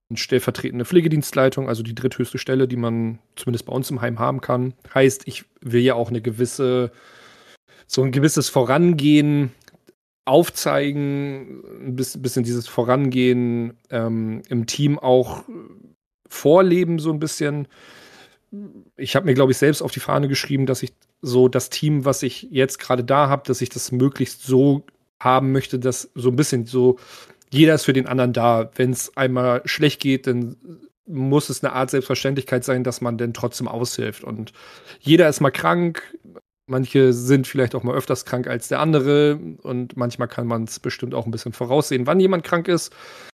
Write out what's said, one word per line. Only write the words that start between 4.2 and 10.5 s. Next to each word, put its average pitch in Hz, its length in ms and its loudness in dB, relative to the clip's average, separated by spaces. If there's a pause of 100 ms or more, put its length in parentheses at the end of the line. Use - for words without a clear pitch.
kann. 127 320 -4 (200)
Heißt, 135 340 2
ich - 180 -16 (160)
will 120 200 0
ja 127 120 4
auch 117 160 -2
eine 117 120 -4
gewisse, 123 680 -2 (960)
so - 180 -2
ein 135 80 0
gewisses 143 380 2
Vorangehen 147 1000 4 (720)
aufzeigen, 143 1400 0 (220)